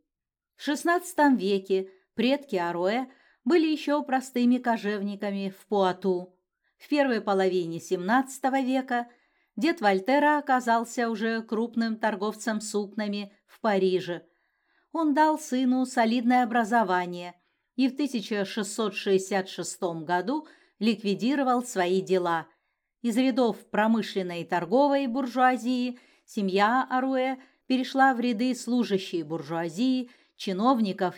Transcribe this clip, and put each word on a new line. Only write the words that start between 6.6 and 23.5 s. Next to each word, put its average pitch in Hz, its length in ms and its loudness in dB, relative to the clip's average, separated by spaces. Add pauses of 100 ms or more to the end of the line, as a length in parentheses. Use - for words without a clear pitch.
В - 100 -20
первой 269 320 2
половине 185 600 0
семнадцатого 254 800 -2
века 254 480 -2 (480)
дед 330 240 0
Вольтера 262 560 2
оказался 233 720 0
уже 226 320 -4
крупным 226 560 -4
торговцем 214 640 -4
сукнами 208 720 -6 (120)
в - 140 -20
Париже. 185 680 0 (680)
Он 311 200 2
дал 311 240 4
сыну 254 480 0
солидное 247 580 2
образование 185 920 0 (400)
и 254 140 2
в 262 80 -8
тысяча 220 480 -2
шестьсот 208 500 -4
шестьдесят 190 540 0
шестом 170 560 -6
году 180 420 -2 (320)
ликвидировал 240 840 0
свои 190 360 0
дела. 175 480 0 (560)
Из 233 140 -2
рядов 254 400 2 (140)